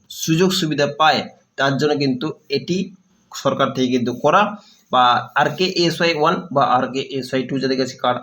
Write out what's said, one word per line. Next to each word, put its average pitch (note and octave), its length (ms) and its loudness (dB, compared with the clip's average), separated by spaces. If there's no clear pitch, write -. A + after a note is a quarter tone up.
সুযোগ E3+ 420 2
সুবিধা D3 340 0
পায় D3 220 4
তার C#3 220 2
জন্য D3 180 2
কিন্তু C#3 300 0
এটি C#3 280 -2
সরকার C3+ 420 -2
থেকে B2+ 140 0
কিন্তু B2 240 0
করা। E3 300 2
বা B2+ 120 4
আরকেএসওয়াই E3+ 800 0
ওয়ান D#3 200 2
বা C3+ 120 2
আরকেএসওয়াই C3 840 -2
টু C3+ 100 -4
যাদের C3 200 0
কাছে B2+ 180 -2
কার্ড B2 260 -2